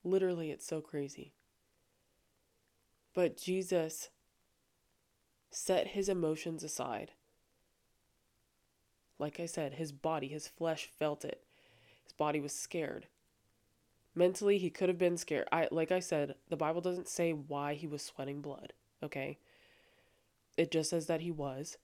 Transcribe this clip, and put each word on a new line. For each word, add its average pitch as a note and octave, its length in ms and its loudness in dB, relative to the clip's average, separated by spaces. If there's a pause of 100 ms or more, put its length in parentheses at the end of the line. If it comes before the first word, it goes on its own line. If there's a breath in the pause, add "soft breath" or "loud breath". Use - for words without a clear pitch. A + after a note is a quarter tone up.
Literally, F3+ 460 2
it's - 160 -8
so D#3+ 160 -4
crazy. C#3+ 520 -6 (1800)
But F3+ 240 4
Jesus F3+ 720 0 (1400)
set - 380 2
his G3 200 0
emotions E3 540 0
aside. C3 480 -6 (2000)
Like D3 200 -4
I E3+ 60 -2
said, D3 300 -4
his D3+ 160 -4
body, C#3+ 380 -2
his D3+ 180 -8
flesh E3 380 -2
felt D3+ 380 -2
it. - 200 -8 (600 soft breath)
His - 100 -20
body D3+ 260 2
was C#3+ 140 -4
scared. - 540 -4 (1080)
Mentally, F#3+ 420 6
he F3+ 140 2
could F3+ 180 2
have F3 80 2
been F3 200 4
scared. - 340 0
I, E3 200 4
like D#3+ 200 2
I F#3 80 4
said, D3 360 0 (140)
the D#3+ 80 -2
Bible D#3+ 240 2
doesn't F3+ 260 -2
say E3+ 260 2
why C#3+ 420 -2
he D#3 100 -8
was D3 160 -6
sweating C#3 400 -8
blood, - 320 -10 (300)
okay? C#3+ 340 -4 (1200 soft breath)
It E3 140 4
just D#3+ 180 4
says E3 160 2
that D#3+ 160 0
he E3+ 100 -4
was. C#3+ 520 -6